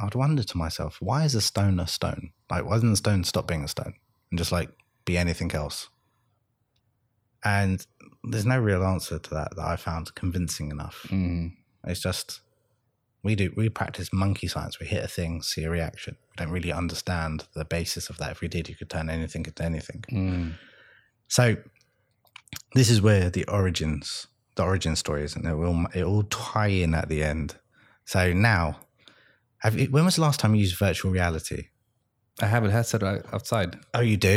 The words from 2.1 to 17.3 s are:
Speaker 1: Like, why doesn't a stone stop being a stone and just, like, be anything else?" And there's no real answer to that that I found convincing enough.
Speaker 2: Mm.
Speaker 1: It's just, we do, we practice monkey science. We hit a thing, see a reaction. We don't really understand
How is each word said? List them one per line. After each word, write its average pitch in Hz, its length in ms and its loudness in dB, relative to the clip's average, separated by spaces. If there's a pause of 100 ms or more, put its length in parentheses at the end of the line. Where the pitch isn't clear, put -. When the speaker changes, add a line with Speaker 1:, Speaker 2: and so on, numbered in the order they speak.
Speaker 1:
Like, 175 160 -2
why 98 100 0
doesn't 113 180 4
a - 20 4
stone 98 280 2
stop - 240 -2
being 80 160 -2
a 71 40 -6
stone - 260 -8 (380)
and 85 80 -2
just, 82 120 -2
like, 85 180 0 (360)
be 87 120 2
anything 87 360 0
else?" 73 360 -6 (1500)
And 101 420 2 (380)
there's 113 220 -2
no 127 140 4
real 98 240 4
answer 90 360 0
to - 120 -14
that 76 240 -4
that 80 100 -6
I 82 100 0
found 82 400 -6
convincing 85 560 -4
enough. 76 380 -10
Speaker 2:
Mm. 87 440 0 (320)
Speaker 1:
It's 90 160 -4
just, - 400 -4 (840)
we 104 120 2
do, 95 200 0
we 110 140 2
practice - 420 -6
monkey 98 360 0
science. - 320 -6
We - 80 -10
hit - 160 -2
a - 40 -6
thing, 85 340 -6
see - 220 -6
a 80 60 -2
reaction. 82 480 -4 (140)
We - 120 -8
don't 80 100 -4
really 87 180 -2
understand 82 840 -4